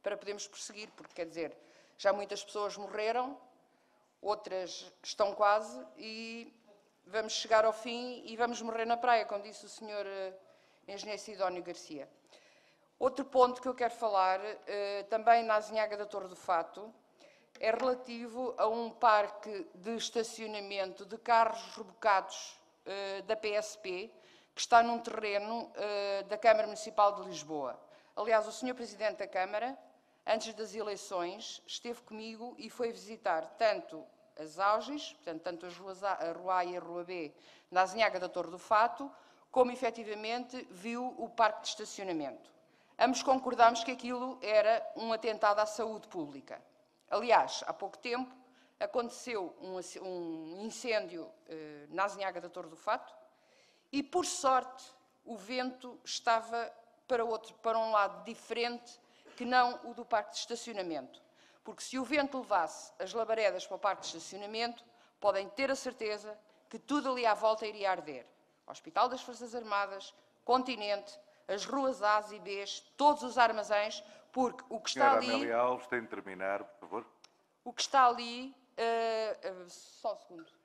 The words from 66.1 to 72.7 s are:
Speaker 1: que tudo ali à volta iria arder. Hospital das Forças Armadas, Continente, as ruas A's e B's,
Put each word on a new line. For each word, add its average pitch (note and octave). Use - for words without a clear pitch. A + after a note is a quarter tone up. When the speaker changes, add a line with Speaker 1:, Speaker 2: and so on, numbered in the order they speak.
Speaker 1:
que A3+
tudo C4+
ali B3
à G#3+
volta A3
iria G3+
arder. D3+
Hospital F#3+
das B3
Forças A#3
Armadas, G3+
Continente, A3
as G3
ruas C4
A's G#3
e G#3
B's, G3